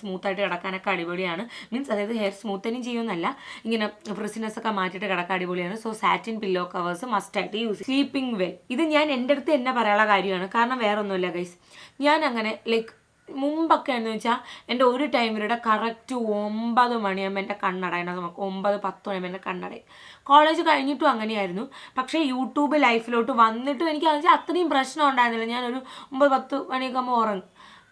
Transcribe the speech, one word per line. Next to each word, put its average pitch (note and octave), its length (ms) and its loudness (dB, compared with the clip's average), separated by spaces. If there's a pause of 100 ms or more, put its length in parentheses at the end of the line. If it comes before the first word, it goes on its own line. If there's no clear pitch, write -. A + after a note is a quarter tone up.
സ്മൂത്തായിട്ട് F#3+ 440 -4
കിടക്കാനൊക്കെ F#3 480 -4
അടിപൊളിയാണ്. F3 500 -4 (280)
മീൻസ്, C4 240 -4
അതായത് G#3 260 -2
ഹെയർ G3 200 -2
സ്മൂത്തനിങ് A3+ 460 -4
ചെയ്യുമെന്നല്ല, A3+ 380 -4 (400)
ഇങ്ങനെ A3 220 0 (320)
ഫ്രിസിനെസ് G#3+ 420 -6
ഒക്കെ A3 180 -2
മാറ്റിയിട്ട് F#3 320 -4
കിടക്കാൻ F3 260 0
അടിപൊളിയാണ്. F3+ 460 -4
So, A3 80 -4 (120)
സാറ്റിൻ F#3 400 0
പില്ലോ F3+ 200 0 (120)
കവേഴ്സ് F3 280 -4 (100)
must - 280 -4
ആയിട്ട് - 220 -6
യൂസ് G#3 140 -2
ചെയ്യും. G3 120 -12
സ്ലീപ്പിംഗ് C4+ 520 0
വെൽ, F3+ 140 -2 (200)
ഇത് D#4+ 80 2 (120)
ഞാൻ D4 200 4
എൻ്റെ B3+ 180 0
അടുത്ത് C#4+ 200 -2
തന്നെ B3+ 220 0
പറയാനുള്ള G#3 360 4
കാര്യമാണ്. F#3+ 420 2
കാരണം A#3+ 320 2
വേറെ G#3 160 2
ഒന്നുമില്ല F#3 340 -2
ഗൈസ്, F3 180 -6 (500)
ഞാൻ D4 140 6 (120)
അങ്ങനെ, A3 200 -2 (220)
ലൈക്ക്, A3+ 180 0 (520)
മുമ്പൊക്കെ D4+ 560 2
എന്ന് A3+ 160 -4
വെച്ചാൽ A3+ 220 0 (340)
എൻ്റെ B3+ 200 2
ഒരു B3+ 140 0 (100)
ടൈമിലൂടെ A3 420 0 (100)
കറക്റ്റ് A3+ 480 0 (240)
ഒമ്പത് A#3 560 0 (100)
മണിയാകുമ്പോൾ G3 380 -2
എൻ്റെ G3 200 -6
കണ്ണടയണം. F3+ 560 -4
നമുക്ക് F3 300 -10
ഒമ്പത് F#3+ 360 0
പത്ത് - 240 -8
മണിയാകുമ്പോൾ F#3 220 -6
എൻ്റെ F#3 160 -10
കണ്ണടയും. F3+ 400 -8 (440)
കോളേജ് D#4 380 8
കഴിഞ്ഞിട്ടും C#4+ 440 2
അങ്ങനെയായിരുന്നു. G#3+ 520 -2 (340)
പക്ഷേ B3+ 200 -2 (140)
YouTube C4 420 0 (120)
ലൈഫിലോട്ട് A#3 460 2 (100)
വന്നിട്ടും B3+ 500 2
എനിക്ക് D4+ 180 0
എന്ന് D4 100 2
വെച്ചാൽ E4 180 6
അത്രയും E4+ 360 0
പ്രശ്നം C4+ 360 2
ഉണ്ടായിരുന്നില്ല. A#3 440 0
ഞാനൊരു B3 260 -4 (320)
ഒമ്പത് C#4 240 4
പത്ത് C4 200 -4 (180)
മണിയൊക്കെ C4 260 -2
ആകുമ്പോൾ B3 220 2
ഉറങ്ങും. G3+ 260 -2 (440)